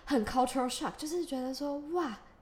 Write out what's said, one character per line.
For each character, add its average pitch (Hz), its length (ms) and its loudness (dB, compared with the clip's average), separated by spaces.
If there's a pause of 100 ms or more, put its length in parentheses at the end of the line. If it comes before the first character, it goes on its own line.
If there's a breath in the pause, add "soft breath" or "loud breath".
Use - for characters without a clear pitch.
很 262 180 4
cultural 247 480 2
shock， - 240 -2
就 311 120 -6
是 339 180 0
觉 262 160 -2
得 254 100 -2
说 285 280 -4 (140)
，“哇 302 260 0 (220)